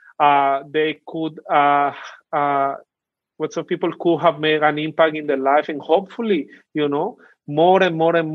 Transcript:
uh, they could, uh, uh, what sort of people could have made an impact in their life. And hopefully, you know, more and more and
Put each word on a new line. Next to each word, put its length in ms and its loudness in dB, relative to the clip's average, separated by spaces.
uh, 300 2
they 300 -2
could, 280 -8
uh, 320 2
uh, 420 -2
what 140 -6
sort 120 -6
of 40 -18
people 320 -4
could 260 0
have 140 2
made 220 0
an 160 0
impact 380 0
in 100 -8
their 260 -2
life. 160 2
And 120 -8
hopefully, 600 -2
you 140 0
know, 200 -2
more 400 4
and 100 -2
more 240 2
and 140 -4